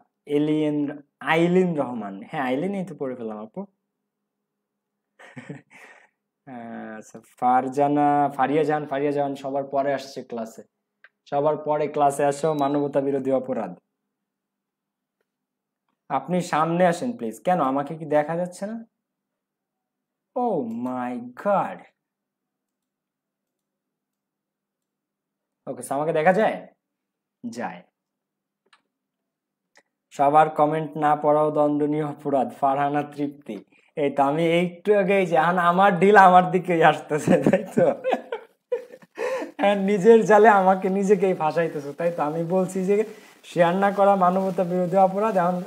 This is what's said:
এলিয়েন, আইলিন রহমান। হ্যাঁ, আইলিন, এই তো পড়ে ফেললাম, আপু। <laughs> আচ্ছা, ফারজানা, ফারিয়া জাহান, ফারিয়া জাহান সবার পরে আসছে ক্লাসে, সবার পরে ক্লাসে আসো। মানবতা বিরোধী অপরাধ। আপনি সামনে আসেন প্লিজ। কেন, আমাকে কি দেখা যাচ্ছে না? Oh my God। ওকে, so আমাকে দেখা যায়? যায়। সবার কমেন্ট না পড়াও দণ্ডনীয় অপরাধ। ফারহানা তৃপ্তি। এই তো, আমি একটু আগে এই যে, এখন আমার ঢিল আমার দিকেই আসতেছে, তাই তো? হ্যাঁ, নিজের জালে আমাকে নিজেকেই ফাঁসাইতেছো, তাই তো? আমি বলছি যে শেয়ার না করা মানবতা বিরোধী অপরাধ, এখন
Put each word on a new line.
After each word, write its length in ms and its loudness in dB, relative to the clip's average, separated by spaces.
এলিয়েন, 500 -2
আইলিন 540 0
রহমান। 460 -8
হ্যাঁ, 120 -6
আইলিন, 320 -4
এই 100 -6
তো 100 -14
পড়ে 220 -8
ফেললাম, 220 -12
আপু। 280 -14
<laughs> 460 -20
আচ্ছা, 240 -20
ফারজানা, 880 2
ফারিয়া 340 0
জাহান, 240 -2
ফারিয়া 260 -4
জাহান 220 -2
সবার 300 -6
পরে 300 -2
আসছে 280 -10
ক্লাসে, 400 -12
সবার 260 0
পরে 320 -2
ক্লাসে 360 0
আসো। 300 0
মানবতা 460 0
বিরোধী 300 -2
অপরাধ। 420 -4
আপনি 320 -4
সামনে 460 0
আসেন 300 -2
প্লিজ। 260 -10
কেন, 180 0
আমাকে 360 -2
কি 80 -14
দেখা 320 0
যাচ্ছে 300 -8
না? 180 -12
Oh 240 -2
my 360 -6
God। 420 -2
ওকে, 160 -14
so 120 -8
আমাকে 180 -4
দেখা 200 2
যায়? 340 -2
যায়। 380 -12
সবার 400 4
কমেন্ট 460 0
না 200 2
পড়াও 340 2
দণ্ডনীয় 560 0
অপরাধ। 480 -4
ফারহানা 480 -2
তৃপ্তি। 640 -10
এই 140 -2
তো, 120 0
আমি 220 0
একটু 380 0
আগে 200 2
এই 80 0
যে, 100 -2
এখন 220 2
আমার 420 4
ঢিল 160 6
আমার 340 8
দিকেই 320 0
আসতেছে, 600 2
তাই 220 2
তো? 220 2
হ্যাঁ, 160 2
নিজের 520 4
জালে 220 8
আমাকে 400 4
নিজেকেই 460 2
ফাঁসাইতেছো, 580 -4
তাই 200 -4
তো? 100 -4
আমি 220 -4
বলছি 400 -2
যে 200 0
শেয়ার 300 2
না 180 2
করা 240 4
মানবতা 480 0
বিরোধী 320 -2
অপরাধ, 400 2
এখন 300 0